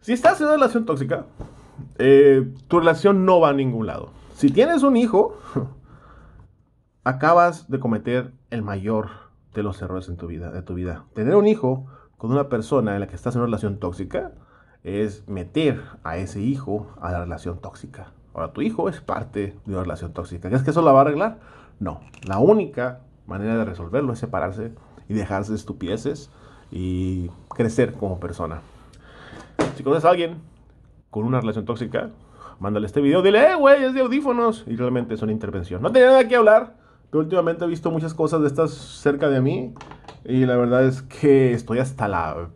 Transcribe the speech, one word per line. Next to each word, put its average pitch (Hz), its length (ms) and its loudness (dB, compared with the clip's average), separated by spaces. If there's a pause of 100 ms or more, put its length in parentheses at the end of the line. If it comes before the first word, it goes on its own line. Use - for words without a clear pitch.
Si 214 120 -4
estás 311 280 4
en 302 60 2
una 302 100 4
relación 233 300 2
tóxica, 147 400 -4 (720)
eh, 135 540 8 (160)
tu 170 100 4
relación 175 480 4
no 185 140 6
va 156 100 6
a - 20 2
ningún 123 340 -2
lado. - 240 -10 (240)
Si 139 160 4
tienes 262 320 4
un 269 140 4
hijo, - 400 2 (180)
<laughs> - 1500 -14
acabas 165 680 2
de 131 100 -4
cometer 123 520 -4 (180)
el 117 120 -8
mayor 101 460 -4 (440)
de 107 100 -6
los 98 200 -6
errores 92 260 -10
en 90 80 -10
tu 87 100 -14
vida, 85 260 -12
de 92 100 -12
tu 90 120 -12
vida. 87 300 -8 (100)
Tener 117 200 -2
un 208 140 6
hijo 135 380 -2 (300)
con 113 140 -8
una 139 180 0
persona 113 460 -2
en 101 60 -4
la 98 80 -6
que - 80 -16
estás 123 180 -8
en 123 60 0
una 120 60 0
relación 104 320 -4
tóxica 92 540 -8 (520)
es 101 440 -6
meter 107 540 -4 (220)
a 80 120 -8
ese 95 240 -8
hijo 104 460 -6 (140)
a 87 100 -8
la 90 100 -4
relación 85 400 -10
tóxica. - 520 -20 (200)
Ahora, 80 200 -8
tu 120 100 -6
hijo 220 260 -4
es - 120 -10
parte - 560 -8 (100)
de 101 60 -8
una 92 100 -6
relación 85 300 -8
tóxica. 87 360 -10
¿Crees 131 140 0
que 135 80 -2
eso 165 120 2
la 160 100 6
va 151 80 6
a - 20 6
arreglar? 175 380 -2 (400)
No. 85 200 -8 (260)
La 92 120 -4
única 135 600 2 (260)
manera 104 300 -4
de 110 80 0
resolverlo 98 480 -4
es 110 60 -8
separarse 98 540 -6 (360)
y 101 60 -6
dejarse 101 360 -4
de 107 80 -4
estupideces 113 720 -8 (400)
y 92 600 -6 (180)
crecer - 460 -2
como 92 260 -6
persona. 82 400 -10 (1160)
Si 131 60 -14
conoces 147 220 0
a 170 60 8
alguien 170 260 0 (760)
con 107 140 -6
una 127 160 0
relación 113 240 -4
tóxica, 117 460 -6 (500)
mándale 104 260 -4
este 120 140 -2
video, 147 220 4
dile, 220 300 6
"Eh, - 40 0
güey, 277 260 6
es 262 120 0
de 262 60 0
audífonos", 240 640 0
y 113 100 -6
realmente 123 380 -2
es 110 80 -6
una 110 100 -2
intervención. 95 500 -6
No 165 80 0
tenía 254 200 6
nada 262 180 6
que 247 80 0
hablar, 226 400 4 (340)
pero 156 140 0
últimamente 165 400 -2
he 170 40 -2
visto 170 220 -4
muchas 160 240 -6
cosas 160 280 0
de 147 40 2
estas 143 240 0
cerca 143 580 -2
de 135 120 2
mí, 175 340 -2 (500)
y 127 220 2
la 123 100 2
verdad 123 280 4
es 131 180 0
que 135 500 4
estoy 117 280 -2
hasta 131 260 -4
la 85 500 -4